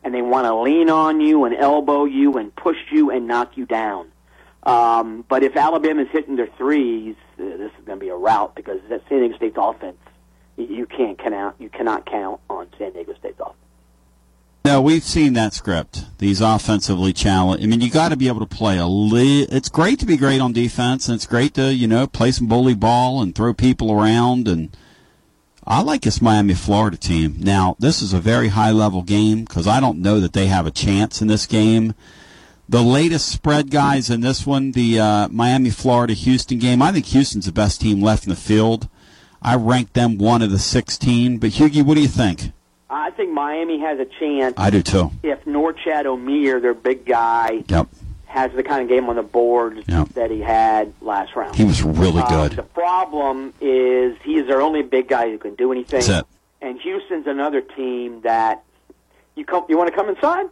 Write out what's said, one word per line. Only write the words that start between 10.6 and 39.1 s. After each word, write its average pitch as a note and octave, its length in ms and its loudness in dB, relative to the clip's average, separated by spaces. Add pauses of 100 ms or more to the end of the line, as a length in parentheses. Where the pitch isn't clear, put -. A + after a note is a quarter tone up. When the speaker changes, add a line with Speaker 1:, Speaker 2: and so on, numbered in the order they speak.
Speaker 1:
you A2+ 160 -8
can't A2 340 -6
count, G2+ 400 -8
you A#2+ 80 -16
cannot - 380 -6
count G2 340 -8 (100)
on F2+ 180 -10 (100)
San F#2+ 160 -10
Diego E2+ 220 -14
State's - 260 -16
offense. - 160 -14 (1040)
Speaker 2:
No, C#3+ 180 4
we've D#3 220 4
seen D3 300 2
that A2 200 0
script. - 520 -6 (140)
These G2+ 200 0
offensively G#2 720 0
challenged. F#2+ 540 2
I - 20 2
mean, A#2 140 2
you A#2+ 80 0
gotta D#3 260 2
be C3 140 0
able A#2 100 -4
to G#2+ 60 -4
play G2+ 320 -2
a F2 100 0
li-, A#2 560 4
it's - 240 -4
great F#3+ 320 2
to - 60 -4
be F#3 100 2
great C3+ 240 2
on B2+ 140 0
defense, A#2+ 560 -2
and A#2+ 60 0
it's G#2+ 100 -8
great B2 300 0
to, C3+ 180 0
you B2 140 0
know, A#2+ 200 2
play A#2+ 240 0
some B2 160 -2
bully B2 280 4
ball B2 460 2
and F#2 140 -2
throw A2 180 0
people A#2+ 380 2
around A#2 560 2
and E2 220 -2 (1000)
I A2+ 140 2
like C#4+ 200 -2
this - 200 0
Miami, G#2+ 320 4
Florida G2+ 420 0
team. D#2+ 440 -2
Now, F#2 380 2
this D3 240 0
is F#2+ 120 -4
a F#2 80 2
very A2+ 260 2
high-level G#2+ 540 2
game G#2+ 440 0
'cause F2 220 -4
I A#2 140 4
don't G#2+ 180 0
know G2+ 220 2
that F2 100 0
they G2 160 0
have F#2+ 180 2
a D#2 60 -4
chance G2+ 500 0
in G#2+ 60 0
this G#2+ 180 0
game. A2 480 2 (760)
The A#2+ 120 4
latest C#3+ 460 2
spread, D3 420 0
guys, C#3 400 0
in A#2 120 0
this B2+ 240 -2
one, C3+ 260 0
the, A#2 280 2
uh, G#2+ 300 2
Miami, B2 400 2
Florida, A#2+ 440 2
Houston B2+ 440 0
game, B2 240 2
I D#3+ 120 4
think E3 140 0
Houston's C3 380 0
the F#2 60 -4
best G2+ 300 0
team G2+ 200 2
left G#2+ 240 2
in - 40 -8
the F2 80 -2
field. A2 500 0 (540)